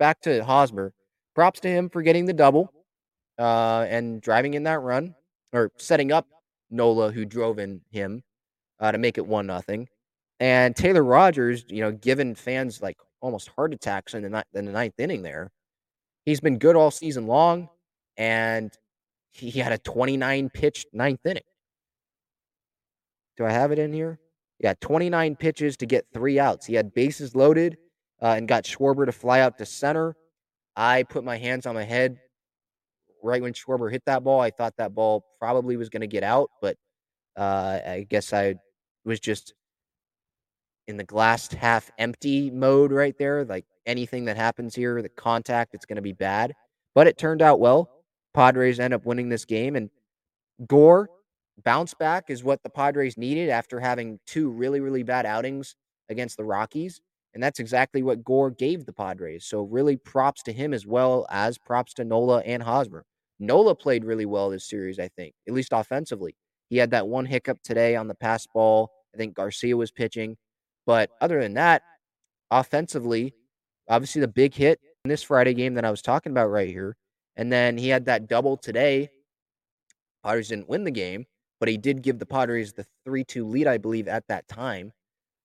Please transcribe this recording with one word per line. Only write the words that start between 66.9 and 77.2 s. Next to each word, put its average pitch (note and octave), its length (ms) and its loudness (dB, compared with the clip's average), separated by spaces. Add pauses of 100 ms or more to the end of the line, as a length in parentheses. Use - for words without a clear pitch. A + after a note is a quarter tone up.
that G#2+ 160 0
one B2+ 180 -4
hiccup B2+ 380 -4
today A#2 320 2
on A2 100 -4
the G#2+ 80 -10
pass A2+ 320 -4
ball. A2 460 2 (200)
I - 40 -20
think A2 180 -8
Garcia A2 420 -2
was A#2 140 -2
pitching. A2+ 460 -8 (500)
But A2+ 240 4 (100)
other E3 200 2
than G#2 140 -4
that, E3 280 4 (720)
offensively, C3 800 -2 (540)
obviously B2+ 320 0
the C3 80 2
big C3+ 260 4
hit C#3+ 240 2 (260)
in C3+ 40 -4
this D3 160 -2
Friday B2+ 300 4
game B2+ 200 -2
that A#2 100 -2
I A2 60 0
was G#2 120 -4
talking D3 280 -2
about A#2 220 2
right G2+ 160 0
here. F#2+ 280 -10 (380)